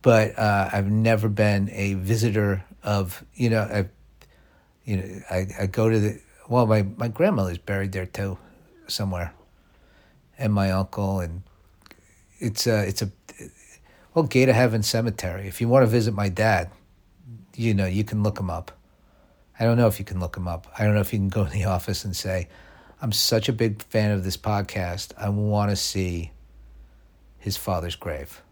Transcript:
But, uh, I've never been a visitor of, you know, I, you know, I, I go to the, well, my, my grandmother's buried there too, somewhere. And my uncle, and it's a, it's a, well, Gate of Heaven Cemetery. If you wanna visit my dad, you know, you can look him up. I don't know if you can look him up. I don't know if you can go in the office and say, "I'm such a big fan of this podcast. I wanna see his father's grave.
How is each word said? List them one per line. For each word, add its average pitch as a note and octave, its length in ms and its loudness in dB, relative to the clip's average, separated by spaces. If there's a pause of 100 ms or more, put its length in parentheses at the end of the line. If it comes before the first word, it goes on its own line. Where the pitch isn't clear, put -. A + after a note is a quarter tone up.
But, A2 340 6
uh, G2+ 360 2
I've G2+ 180 0
never A2 380 2
been G2+ 440 2
a G2+ 220 -2
visitor G2+ 680 0 (180)
of, G2 420 -4 (100)
you A#2 160 0
know, A2 100 2
I, G2 280 -2 (960)
you G#2 140 -2
know, F#2+ 300 -8
I, F#2 200 -2 (140)
I G2 40 0
go A2 240 2
to A2+ 80 4
the, G#2 220 0 (280)
well, A#2+ 160 4
my, G#2+ 220 2 (100)
my A#2+ 120 -4
grandmother's G#2+ 500 0
buried G2 320 -4
there F#2 160 -6
too, G2 320 -6 (480)
somewhere. F2+ 480 -4 (1040)
And G#2+ 140 0
my G2 180 2
uncle, G2 480 -2
and F2 240 -6 (960)
it's A#2 300 -2
a, G#2+ 180 2
it's G2 160 -4
a, G2 80 -4 (1040)
well, D#3+ 100 4
Gate C3 240 4
of B2 60 6
Heaven A2 300 4
Cemetery. G2 640 -2
If - 120 -12
you A#2 80 0
wanna B2+ 180 6
visit A2 280 2
my G2+ 140 0
dad, F#2 420 2 (840)
you A2+ 180 0
know, G2 120 2
you G2 180 0
can G#2 180 -2
look G#2 160 0
him F#2 100 -4
up. E2 220 -8 (880)
I A2+ 60 0
don't A#2 120 4
know A#2+ 120 6
if G#2+ 100 0
you G2+ 60 -8
can F#2 160 -6
look E2+ 160 -6
him F2+ 100 -6
up. E2+ 220 -8 (100)
I G#2+ 60 2
don't G#2 100 4
know G#2 60 4
if - 120 -2
you G#2+ 60 0
can G2 120 0
go G#2 140 0
in D2 60 -2
the F#2+ 140 -2
office F#2+ 400 -2
and F#2 100 -6
say, F#2 340 -4 (540)
"I'm A#2 80 -2
such A2 380 2
a - 40 0
big A2 300 0
fan G#2+ 300 2
of F#2+ 100 0
this F#2 140 -4
podcast. G2+ 840 -4
I G#2 120 -4
wanna G#2 460 0
see F2 540 -4 (1080)
his G2 180 -6
father's E2+ 400 -4
grave. D2 440 -10 (120)